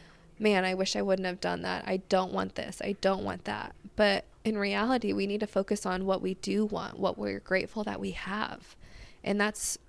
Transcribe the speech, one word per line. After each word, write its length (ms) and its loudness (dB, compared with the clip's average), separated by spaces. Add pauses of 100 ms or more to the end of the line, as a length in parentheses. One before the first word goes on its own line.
(400)
"Man, 240 4
I 120 0
wish 200 0
I 60 2
wouldn't 240 2
have 160 -4
done 220 0
that. 220 -4
I 120 0 (100)
don't 240 4
want 240 -2
this. 260 -6
I 200 -2
don't 240 2
want 180 -4
that." 320 -6 (220)
But 260 4 (200)
in 140 0
reality, 560 2
we 140 2
need 120 0
to 80 -2
focus 380 0
on 200 0
what 160 2
we 140 0
do 300 2
want, 340 -4
what 180 0
we're 220 -2
grateful 440 -2
that 160 -4
we 120 -4
have. 640 -6 (480)
And 160 0
that's 380 0 (120)